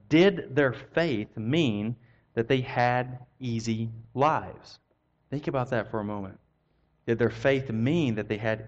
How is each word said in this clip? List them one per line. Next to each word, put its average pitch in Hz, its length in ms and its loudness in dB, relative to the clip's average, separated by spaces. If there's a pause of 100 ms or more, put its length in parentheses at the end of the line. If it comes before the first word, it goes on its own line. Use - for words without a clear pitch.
did 160 480 4
their 139 160 4
faith 123 640 -4
mean 113 580 0 (400)
that 117 140 0
they 131 140 2
had 123 580 0 (180)
easy 113 520 -2 (240)
lives? 127 680 -2 (500)
Think 147 160 -6
about 127 240 -2
that 113 180 -2
for 113 120 -4
a 104 40 -4
moment. 101 320 -8 (720)
Did 117 140 0
their 113 100 4
faith 139 400 0
mean 120 460 2
that 107 120 -4
they 107 100 -2
had 110 300 -4